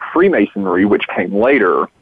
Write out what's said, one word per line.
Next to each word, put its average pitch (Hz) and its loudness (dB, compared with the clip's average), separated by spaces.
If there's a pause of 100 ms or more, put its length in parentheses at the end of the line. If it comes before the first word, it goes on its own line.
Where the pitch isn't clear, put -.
(120)
Freemasonry, 101 0
which 104 0
came 95 -6
later 101 0 (120)